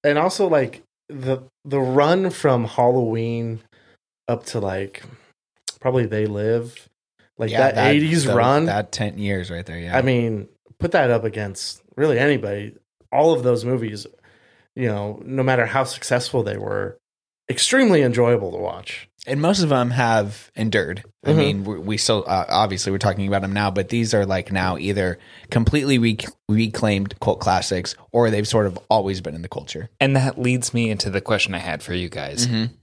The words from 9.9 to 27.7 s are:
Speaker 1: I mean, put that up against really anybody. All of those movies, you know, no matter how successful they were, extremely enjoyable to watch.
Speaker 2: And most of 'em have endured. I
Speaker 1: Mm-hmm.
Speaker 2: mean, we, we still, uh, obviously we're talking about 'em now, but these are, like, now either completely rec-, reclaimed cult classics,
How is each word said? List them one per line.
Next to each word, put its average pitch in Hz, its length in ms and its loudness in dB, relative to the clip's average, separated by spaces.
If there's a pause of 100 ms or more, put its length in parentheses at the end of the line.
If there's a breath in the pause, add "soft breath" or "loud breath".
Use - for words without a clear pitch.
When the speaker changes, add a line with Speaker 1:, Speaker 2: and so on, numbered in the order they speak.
Speaker 1:
I 131 60 4
mean, 117 460 0 (320)
put 175 120 -2
that 139 180 4
up 113 140 4
against 104 580 -8 (140)
really 139 220 2
anybody. 107 560 -2 (380)
All 151 200 4
of 120 120 0
those 117 200 2
movies, 117 400 -4 (720 soft breath)
you 127 140 -2
know, 104 360 -4
no 131 200 -2
matter 123 220 2
how 131 180 0
successful 123 580 -2
they 101 160 -4
were, 101 380 -6 (520)
extremely 196 540 4
enjoyable 120 500 2
to 87 60 -8
watch. 90 500 -10 (180)
Speaker 2:
And 139 140 -4
most 185 220 2
of 156 80 2
'em 123 200 2
have 113 680 0
endured. 101 480 -2 (200)
I - 60 0
Speaker 1:
Mm-hmm. 156 80 6
Speaker 2:
mean, 143 260 0
we, 98 140 -6
we 98 180 -4
still, 104 300 0
uh, 92 220 0
obviously 98 420 0
we're 98 80 0
talking 98 300 0
about 98 160 0
'em 98 80 -4
now, 101 180 0
but 95 180 -4
these 117 260 0
are, 101 120 2
like, 95 240 -4
now 92 280 0
either 92 400 -2 (320 loud breath)
completely 131 480 2
rec-, 117 280 0 (220)
reclaimed 104 720 0
cult - 180 0
classics, 90 560 -2 (180 soft breath)